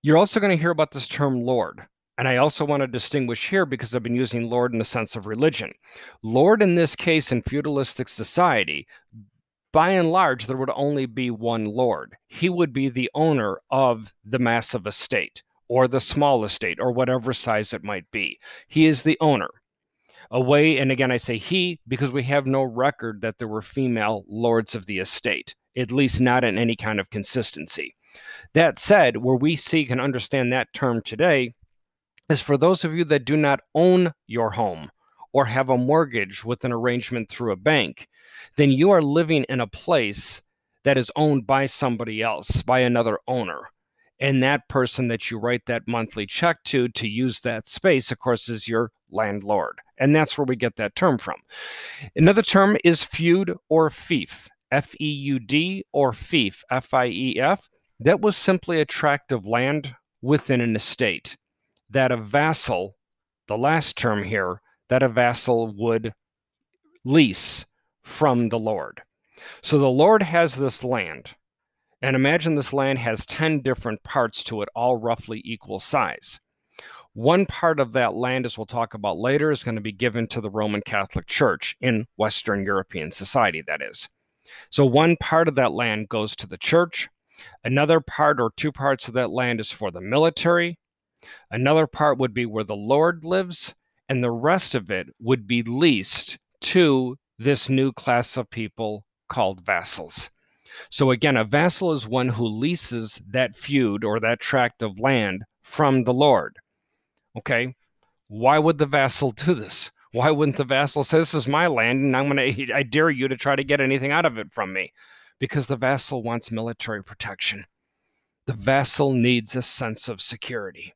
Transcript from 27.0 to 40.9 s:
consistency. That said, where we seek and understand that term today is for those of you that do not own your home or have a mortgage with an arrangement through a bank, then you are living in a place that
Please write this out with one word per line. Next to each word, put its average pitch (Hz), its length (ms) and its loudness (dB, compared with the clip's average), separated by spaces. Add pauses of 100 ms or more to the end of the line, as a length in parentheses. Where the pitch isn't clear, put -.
consistency. 80 840 -8 (580)
That 160 240 4
said, 147 400 6
where 127 180 2
we 151 200 2
seek 147 340 0
and 127 100 0
understand 127 540 0
that 127 180 -2
term 120 300 -2
today 127 540 0 (720)
is 151 120 2
for 143 160 2
those 170 260 4
of 160 100 -2
you 170 120 0
that 139 200 2
do 143 100 0
not 143 260 2 (120)
own 175 400 6 (140)
your 110 240 -2
home 92 400 -4 (400)
or 135 140 4
have 127 240 -2
a 127 80 4
mortgage 123 680 0
with 117 180 -4
an 123 80 -2
arrangement 120 580 -2
through 117 220 -4
a 95 40 0
bank, 107 520 0 (480)
then 143 140 6
you 147 220 6
are 180 100 8
living 151 480 2
in 127 100 -4
a 117 60 -2
place - 760 -2 (400)
that 139 140 4